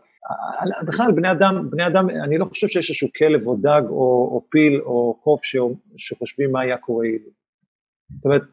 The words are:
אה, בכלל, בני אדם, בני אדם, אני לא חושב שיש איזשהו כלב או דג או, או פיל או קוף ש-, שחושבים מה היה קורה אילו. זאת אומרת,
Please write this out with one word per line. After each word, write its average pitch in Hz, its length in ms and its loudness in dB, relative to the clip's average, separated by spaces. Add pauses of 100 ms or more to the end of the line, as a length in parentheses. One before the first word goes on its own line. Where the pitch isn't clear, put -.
(300)
אה, - 560 -6
בכלל, 190 260 0
בני 170 180 2
אדם, 185 400 2
בני 170 160 -2
אדם, 185 240 2
אני 151 280 -2
לא 190 60 2
חושב 208 240 -4
שיש 185 200 -2
איזשהו 143 280 -4
כלב 151 300 2
או 123 100 0
דג 147 320 4
או, 127 460 2
או 127 160 -2
פיל 151 300 4
או 120 420 -2
קוף 151 220 2
ש-, - 120 -4 (400)
שחושבים - 560 -6
מה 131 80 -2
היה 127 180 -2
קורה 117 280 -4
אילו. 113 240 -6 (840)
זאת - 80 -20
אומרת, 139 180 2 (100)